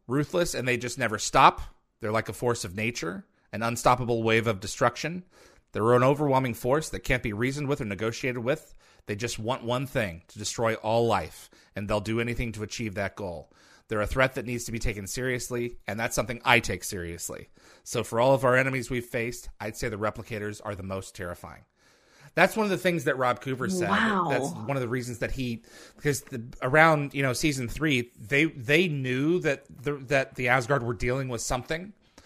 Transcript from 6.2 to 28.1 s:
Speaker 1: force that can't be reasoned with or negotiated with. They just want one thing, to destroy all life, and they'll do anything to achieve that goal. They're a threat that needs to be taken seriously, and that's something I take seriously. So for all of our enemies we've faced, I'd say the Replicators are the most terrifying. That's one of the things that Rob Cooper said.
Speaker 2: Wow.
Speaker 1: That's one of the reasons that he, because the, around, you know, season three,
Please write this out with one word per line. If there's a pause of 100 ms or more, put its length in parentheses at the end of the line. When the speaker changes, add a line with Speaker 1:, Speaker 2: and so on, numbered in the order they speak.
Speaker 1:
force
that
can't
be
reasoned
with
or
negotiated
with. (340)
They
just
want
one
thing,
to
destroy
all
life, (260)
and
they'll
do
anything
to
achieve
that
goal. (360)
They're
a
threat
that
needs
to
be
taken
seriously,
and
that's
something
I
take
seriously. (340)
So
for
all
of
our
enemies
we've
faced, (100)
I'd
say
the
Replicators
are
the
most
terrifying. (680)
That's
one
of
the
things
that
Rob
Cooper
said.
Speaker 2:
Wow.
Speaker 1:
That's
one
of
the
reasons
that
he, (320)
because
the, (180)
around,
you
know,
season
three,